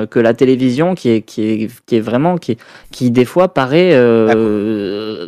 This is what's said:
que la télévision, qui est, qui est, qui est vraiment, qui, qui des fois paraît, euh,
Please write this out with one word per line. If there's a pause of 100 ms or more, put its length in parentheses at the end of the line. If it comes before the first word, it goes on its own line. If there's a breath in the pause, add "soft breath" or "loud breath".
(120)
que
la
télévision,
qui
est,
qui
est, (160)
qui
est
vraiment,
qui, (340 loud breath)
qui
des
fois
paraît,
euh,